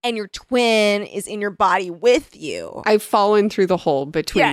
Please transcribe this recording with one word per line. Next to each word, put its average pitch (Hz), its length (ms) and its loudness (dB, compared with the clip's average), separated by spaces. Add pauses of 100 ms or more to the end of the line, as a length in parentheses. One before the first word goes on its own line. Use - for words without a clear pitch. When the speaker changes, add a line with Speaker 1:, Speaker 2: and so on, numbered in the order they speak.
Speaker 1:
and 240 140 -4
your 214 100 -8
twin 220 760 0
is - 240 -10
in 208 120 -10
your 202 120 -4
body 185 380 0
with 233 460 0
you. 87 480 -10
Speaker 2:
I've 214 200 2
fallen 208 440 2
through 196 200 0
the 180 80 2
hole 139 280 -2
between 156 400 -4
Speaker 1:
Yeah, - 80 0